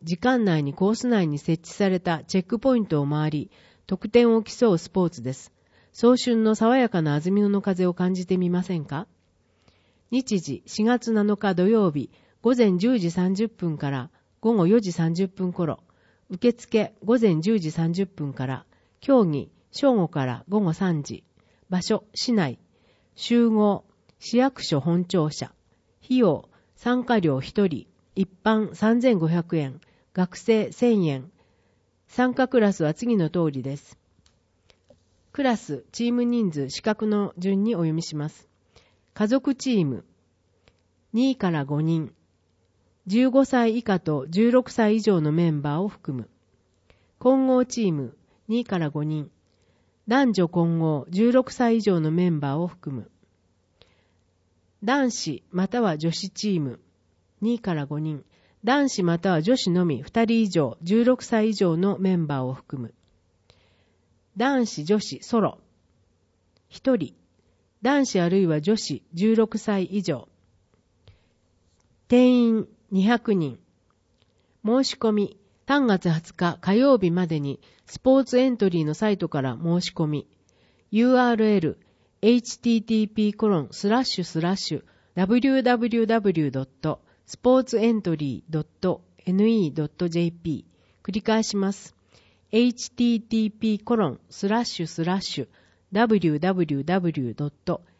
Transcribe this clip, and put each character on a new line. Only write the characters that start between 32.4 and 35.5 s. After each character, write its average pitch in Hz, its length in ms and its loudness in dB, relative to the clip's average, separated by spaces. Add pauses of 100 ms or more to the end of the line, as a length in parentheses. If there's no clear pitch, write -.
ク 254 140 2
ラ 208 120 4
ス 170 120 -4
は 151 80 0
次 240 240 -2
の 165 140 0
通 165 200 0
り 135 120 -6
で 139 160 -8
す。 - 200 -20 (1300)
ク 285 100 -4
ラ 254 140 2